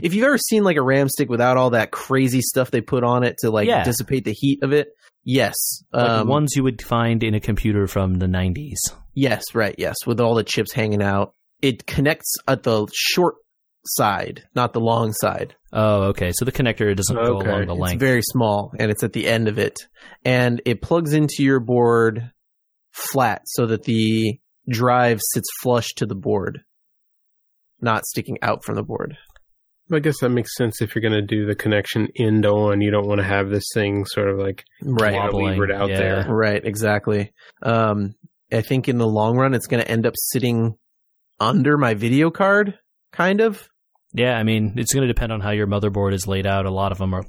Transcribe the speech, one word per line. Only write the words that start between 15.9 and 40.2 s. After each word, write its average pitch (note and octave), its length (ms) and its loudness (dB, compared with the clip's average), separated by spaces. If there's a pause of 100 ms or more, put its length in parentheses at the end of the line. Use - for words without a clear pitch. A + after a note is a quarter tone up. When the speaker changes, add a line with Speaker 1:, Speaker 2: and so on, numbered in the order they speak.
Speaker 2:
okay. F#2 240 -2
So - 120 -4
the C3 60 -2
connector A2 440 0
doesn't G2+ 200 0
go A#2 220 0
Speaker 3:
Okay. G2 120 -2
Speaker 2:
along G2+ 180 -2
the F2 60 -6
Speaker 1:
It's F2+ 80 -4
Speaker 2:
length. F2+ 180 -2
Speaker 1:
very B2+ 240 2
small, G#2 540 0
and A2 140 0
it's G#2 120 -2
at A2 100 -4
the A2 140 -4
end A2+ 200 2
of G#2+ 100 -2
it. G#2+ 200 -2 (480)
And B2 400 2
it A#2+ 160 0
plugs E3 320 0
into D3+ 300 2
your C3+ 180 4
board A#2 680 2 (600)
flat A#2+ 540 -2
so B2 220 -2
that A2 160 -2
the A2 560 0 (300)
drive A#2+ 500 2 (140)
sits A2 140 -4 (140)
flush B2 340 0
to A#2 100 -4
the G#2+ 100 -6
board. G2 460 -4 (1200)
Not A2 220 0
sticking A#2 360 -6
out A2 220 -2
from G#2+ 120 -6
the A2 80 -4
board. - 340 -8 (760)
Speaker 3:
I D#3+ 80 2
guess D3 220 -2
that B2 80 2
makes B2 260 0
sense A#2 260 -2
if A2 140 -4
you're A2 60 -2
gonna G#2+ 200 2
do G#2 240 -2
the G#2 100 -2
connection G#2+ 520 0 (100)
end G#2+ 280 2
on. G#2 360 2
You G#2 80 2
don't G2+ 180 0
wanna G2+ 160 0
have G2 260 0
this G2+ 240 -2
thing G2+ 320 0
sort G2+ 240 -2
of, G2 100 -2
like, G2 240 -4 (180)
Speaker 1:
Right. A2 320 2
Speaker 3:
cantilevered G2+ 200 0
Speaker 2:
Wobbling, G2 420 0
Speaker 3:
out G2+ 140 0
Speaker 2:
yeah. F#2+ 80 0
Speaker 3:
there. G2 320 0
Speaker 1:
Right, G#2+ 360 2
exactly. G#2 680 0 (280)
Um, G#2+ 540 0 (360)
I A2+ 100 2
think C3 260 -2
in B2 100 0
the A#2 100 2
long G#2+ 300 2
run, C3 160 2
it's A#2 140 -2
gonna A#2+ 160 0
end A2+ 220 0
up - 100 0
sitting A#2 600 -2 (640)